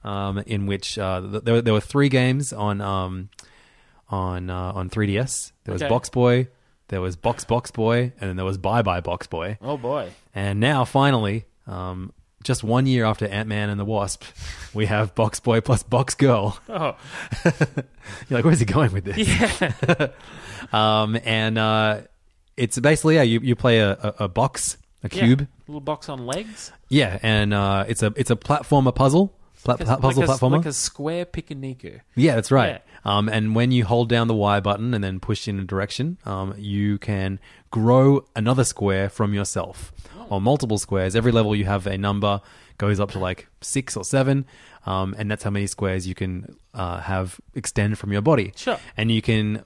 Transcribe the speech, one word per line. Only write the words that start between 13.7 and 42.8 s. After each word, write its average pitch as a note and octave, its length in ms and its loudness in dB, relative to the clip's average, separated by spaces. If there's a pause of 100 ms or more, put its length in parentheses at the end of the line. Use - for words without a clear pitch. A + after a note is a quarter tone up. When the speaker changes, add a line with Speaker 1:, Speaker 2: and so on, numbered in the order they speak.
Speaker 1:
the G2+ 60 -4
Wasp, G2+ 380 -4 (260)
<laughs> - 240 -16
we G#2 120 0
have G#2+ 300 0
Box A2 260 0
Boy A2+ 200 4
plus B2 220 2
Box B2+ 320 0
Girl. A2 420 2 (120)
Speaker 2:
Oh. E3 260 -4 (260)
Speaker 1:
<laughs> - 240 -10
You're E3+ 80 4 (760)
like, B2 160 0
"Where's D3 140 6
he A2+ 60 4
going B2+ 260 2
with F#2+ 140 -2
this?" G2+ 120 -6
Speaker 2:
Yeah. F3 960 0
Speaker 1:
<laughs> - 40 -20 (540)
Um, G#2+ 520 2
and, A2 340 0
uh, A2 440 2 (540)
it's B2 240 -2
basically, D#3 360 4
yeah, D#3 80 6
you, A2+ 180 4
you A#2+ 140 2
play A#2 240 4
a, G2+ 120 4
a, G#2 280 -4
a G#2 80 0
box, - 500 -2 (260)
a F#2+ 80 -6
Speaker 2:
Yeah. F#2+ 140 -2
Speaker 1:
cube. C3+ 220 4 (200)
Speaker 2:
Little D3 140 -12
box C#3+ 280 -6
on C3 160 -10
legs? G3 460 -8 (180)
Speaker 1:
Yeah, A2 320 2
and, G#2 320 2
uh, G2 340 2
it's A2+ 140 -2
a, G#2+ 140 2
it's B2+ 160 0
a A#2 40 4
platformer C#3 600 2
puzzle. D3+ 400 4 (280)
Pla-, B2+ 100 0
Speaker 2:
Like - 80 -4
a, - 40 -4
Speaker 1:
pla-, B2 120 2
puzzle C3 240 2
Speaker 2:
like B2+ 80 4
a, C3+ 40 4
Speaker 1:
platformer. C3 240 2
Speaker 2:
like E3 80 0
a D3 80 -4
square E3 520 -4
Picaniku. C3+ 760 -12 (160)
Speaker 1:
Yeah, C3 200 4
that's A2+ 160 0
right. A#2 300 4 (240)
Speaker 2:
Yeah. G2+ 120 2
Speaker 1:
Um, G#2 120 2
and A2 260 0
when B2 160 4
you A#2+ 140 4
hold A#2+ 240 2
down A#2 180 2
the A2+ 80 2
Y G2+ 260 2
button G#2 320 0
and G2+ 100 -2
then F#2+ 160 -6
push - 280 -4
in G2 120 -4
a F#2+ 40 -6
direction, G#2 640 -4
um, F#2+ 320 -6
you G2+ 400 0
can F#2+ 420 -4 (300)
grow C3 560 6 (100)
another B2 280 2
square G2 460 0
from G#2 240 -2
yourself, F#2+ 580 -6 (260)
Speaker 2:
Oh. A3+ 100 -16 (100)
Speaker 1:
or F#2+ 40 -2
multiple A#2 360 0
squares. F#2+ 380 -2
Every A#2 160 2
level G#2+ 240 2
you G#2 100 0
have F#2+ 220 -2
a G2 100 -4
number, G2+ 440 0 (360)
goes G2+ 220 0